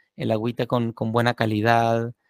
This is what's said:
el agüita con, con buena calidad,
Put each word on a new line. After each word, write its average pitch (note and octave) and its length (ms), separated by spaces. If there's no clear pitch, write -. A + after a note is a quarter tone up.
el A#2 140
agüita A#2 380
con, A#2 260
con A2+ 180
buena A#2+ 220
calidad, A#2 800